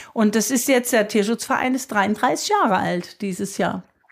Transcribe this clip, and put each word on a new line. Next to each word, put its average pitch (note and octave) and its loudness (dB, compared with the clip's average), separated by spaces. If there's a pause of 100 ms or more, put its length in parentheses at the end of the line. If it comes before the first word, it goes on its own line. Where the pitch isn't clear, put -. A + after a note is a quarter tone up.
(120)
Und G#3+ 2
das A3+ 0
ist B3 0
jetzt, B3 2
der G#3+ 4
Tierschutzverein A#3 0
ist C4+ -6
dreiunddreißig G#3+ 0
Jahre F#4 2
alt F3 -4
dieses G3 -6
Jahr. F#3 -2 (280)